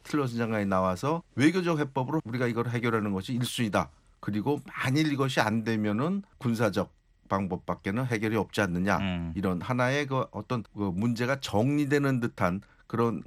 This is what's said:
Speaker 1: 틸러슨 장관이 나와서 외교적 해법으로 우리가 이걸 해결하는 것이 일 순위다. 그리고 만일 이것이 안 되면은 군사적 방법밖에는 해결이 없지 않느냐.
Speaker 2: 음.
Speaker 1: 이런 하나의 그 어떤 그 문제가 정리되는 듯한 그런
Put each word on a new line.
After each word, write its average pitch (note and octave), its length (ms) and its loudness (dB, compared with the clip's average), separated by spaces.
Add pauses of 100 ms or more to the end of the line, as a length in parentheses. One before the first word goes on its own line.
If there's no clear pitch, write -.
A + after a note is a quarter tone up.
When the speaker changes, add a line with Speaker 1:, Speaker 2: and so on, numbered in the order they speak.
Speaker 1:
틸러슨 C3 340 -2
장관이 A2 280 0
나와서 F#2+ 580 0 (100)
외교적 E3+ 460 4
해법으로 C#3 460 -2
우리가 A#2+ 220 -2
이걸 A#2 220 0
해결하는 A2+ 420 0
것이 F#2+ 220 -2
일 A#2+ 100 0
순위다. G#2 460 0 (300)
그리고 G#2+ 460 -2
만일 D3 460 0
이것이 C3+ 280 0
안 A2 240 2
되면은 A2+ 580 0 (160)
군사적 G#2+ 560 0 (340)
방법밖에는 G2 800 -2
해결이 A2 300 0
없지 G#2 260 0
않느냐. F2+ 360 2
Speaker 2:
음. F2 380 -2
Speaker 1:
이런 F#2 260 -2
하나의 B2+ 440 0
그 C3+ 260 -2
어떤 G#2+ 320 -4 (120)
그 G2+ 180 -2
문제가 A#2+ 460 0
정리되는 C#3 800 2
듯한 G2 420 0 (260)
그런 A2+ 380 0